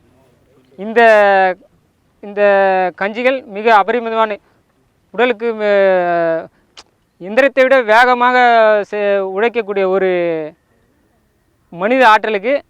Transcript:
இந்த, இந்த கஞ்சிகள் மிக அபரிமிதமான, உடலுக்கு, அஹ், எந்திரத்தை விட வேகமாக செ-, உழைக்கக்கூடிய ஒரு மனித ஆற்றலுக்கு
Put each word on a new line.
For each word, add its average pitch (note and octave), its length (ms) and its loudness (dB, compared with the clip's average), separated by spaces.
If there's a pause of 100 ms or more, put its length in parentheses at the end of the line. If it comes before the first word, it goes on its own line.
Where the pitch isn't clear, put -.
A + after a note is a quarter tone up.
(800)
இந்த, G#3+ 200 -4 (1200)
இந்த G3+ 180 -6 (600)
கஞ்சிகள் A#3+ 380 -4 (160)
மிக G#3+ 200 -4
அபரிமிதமான, A3 640 -2 (760)
உடலுக்கு, A#3 360 -4 (220)
அஹ், F3 720 0 (800)
எந்திரத்தை C4 400 0
விட C4 200 2
வேகமாக B3 560 2 (540)
செ-, G3+ 300 -2 (140)
உழைக்கக்கூடிய G#3 520 -2
ஒரு F#3 220 0 (1600)
மனித A3+ 340 0
ஆற்றலுக்கு G#3+ 460 0 (160)